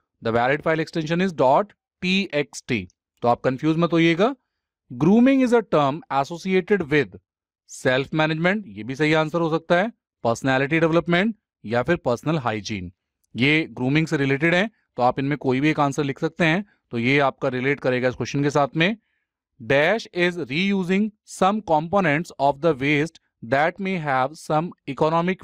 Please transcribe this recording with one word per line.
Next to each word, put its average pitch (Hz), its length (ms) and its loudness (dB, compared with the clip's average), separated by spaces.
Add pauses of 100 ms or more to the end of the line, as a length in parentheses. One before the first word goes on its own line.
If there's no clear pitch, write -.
(240)
The 113 120 0
valid 127 260 2
file 160 240 -2
extension 170 420 -2
is 185 140 -6
dot 143 240 4 (360)
टी 190 320 0
एक्स 147 340 -6
टी।" 101 200 -4 (340)
तो 120 60 0
आप 120 140 2
कंफ्यूज 147 360 0
मत 170 160 0
होइएगा। 170 420 2 (580)
"Grooming 240 540 4
is 233 140 4
a - 20 -6 (100)
term 147 260 2 (140)
associated 170 800 0
with 127 240 0 (680)
self 135 240 2
management", 160 580 0
ये 104 160 -14
भी 127 120 -10
सही 151 180 2
आंसर 156 260 0
हो 165 100 0
सकता 160 260 0
है, 202 160 2 (320)
"Personality 135 560 0
development 170 560 2 (300)
या 117 180 0
फिर 170 120 0
personal 147 420 -2
hygiene।" 107 540 -6 (440)
ये 147 360 2
grooming 135 360 0
से 156 100 -2
रिलेटेड 139 380 0
है, 202 140 0 (280)
तो 123 60 0
आप 123 160 2
इनमें 143 180 -2
कोई 131 220 0
भी 151 100 2
एक 156 100 0
आंसर 143 240 0
लिख 139 160 -6
सकते 165 260 -2
हैं। 170 200 0 (260)
तो 120 60 -6
ये 127 220 2
आपका 139 300 0
relate 127 300 -2
करेगा 127 280 0
इस 127 80 -2
क्वेश्चन 139 280 -4
के 147 60 0
साथ 143 260 2
में। 180 220 0 (680)
"Dash 151 440 2 (100)
is 175 160 0 (180)
reusing 190 580 0 (320)
some 202 200 2 (100)
components 165 600 0 (100)
of 139 180 2
the 147 220 0
waste 147 380 0 (260)
that 143 360 0
may 190 240 -4
have 135 260 0 (200)
some 160 180 0 (200)
economic 165 540 0